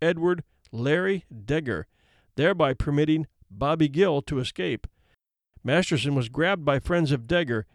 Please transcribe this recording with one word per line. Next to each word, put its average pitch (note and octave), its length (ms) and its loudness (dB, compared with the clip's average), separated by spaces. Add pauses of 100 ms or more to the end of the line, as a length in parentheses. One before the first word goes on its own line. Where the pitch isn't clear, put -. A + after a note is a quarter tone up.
Edward E3+ 420 2 (260)
Larry E3+ 600 0
Degger, A2+ 520 -4 (520)
thereby D#3 380 2
permitting D3+ 520 0 (240)
Bobby D3 380 0
Gill D3 340 2
to C#3+ 160 -6
escape. C3+ 480 -6 (800)
Masterson C#3+ 500 0
was B2 140 0
grabbed D#3+ 360 -2
by C#3 140 2
friends E3+ 320 0
of B2 160 -2
Degger E3+ 380 0 (100)